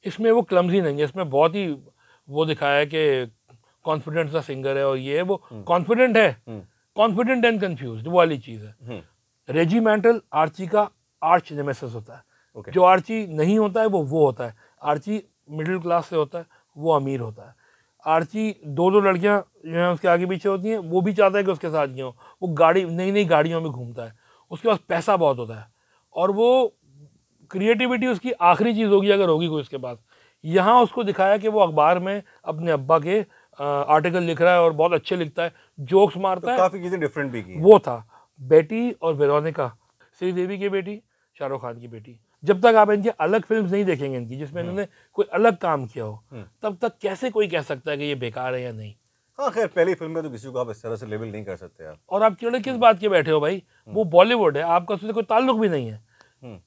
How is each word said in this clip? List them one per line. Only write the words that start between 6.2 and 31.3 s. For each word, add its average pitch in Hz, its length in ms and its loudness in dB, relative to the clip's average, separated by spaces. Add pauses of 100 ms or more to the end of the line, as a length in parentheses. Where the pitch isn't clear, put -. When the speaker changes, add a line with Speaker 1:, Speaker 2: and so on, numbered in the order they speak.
Speaker 2:
हम्म। 107 140 -12 (340)
Speaker 1:
कॉन्फिडेंट 226 500 2
and 220 180 0
confused, 123 420 -8
वो 170 120 -2
वाली 165 200 4
चीज़ 110 260 -16
है। 107 200 -20
Speaker 2:
हम्म। 113 160 -12 (500)
Speaker 1:
रेजी 165 300 2
मेंटल 220 400 2 (120)
आर्ची 160 340 -2
का 208 240 0 (320)
आर्च 170 300 2
नेमेसिस 139 420 -8
होता 107 220 -16
है। - 80 -20 (320)
Speaker 2:
ओके। 104 140 -16
Speaker 1:
जो 185 120 2
आर्ची 190 440 4
नहीं 165 320 0
होता 214 220 0
है, 220 60 2
वो, 196 160 0
वो 147 240 2
होता 127 180 -2
है। 113 120 -12 (260)
आर्ची 151 400 -4 (280)
मिडिल 156 280 -6
क्लास 170 280 -2
से 175 100 -6
होता 151 220 -2
है, 165 80 -12 (300)
वो 156 160 -2
अमीर 139 280 0
होता 113 280 -12
है। - 120 -20 (460)
आर्ची 180 600 -2
दो 156 240 0
दो 208 100 4
लड़कियां 196 400 2 (320)
जो 165 60 -2
हैं 175 100 0
उसके 175 200 -2
आगे 175 180 4
पीछे 185 220 -4
होती 196 200 -2
हैं, 220 100 -4
वो 180 220 -2
भी 196 120 -2
चाहता 196 260 2
है 202 60 0
कि 190 60 0
उसके 170 180 -6
साथ 151 200 -2
ये 131 140 -12
हो। 127 140 -12 (260)
वो 185 60 -6
गाड़ी, 170 360 4
नई 175 280 -4
नई 208 120 2
गाड़ियों 165 360 2
में 160 120 -8
घूमता 120 300 -12
है, 113 140 -16 (340)
उसके 180 180 -4
पास 208 100 2 (100)
पैसा 180 280 0
बहुत 147 220 2
होता 113 160 -10
है 110 140 -18 (460)
और 180 160 0
वो 233 460 2 (720)
क्रिएटिविटी 226 560 0
उसकी 247 260 -4
आखिरी 190 420 4
चीज़ 214 140 0
होगी 196 220 4
अगर 196 180 4
होगी 165 200 2
कोई 156 120 -2
उसके 139 160 -12
पास। 123 220 -10 (460)
यहाँ 190 380 4
उसको 233 220 -2
दिखाया 196 340 2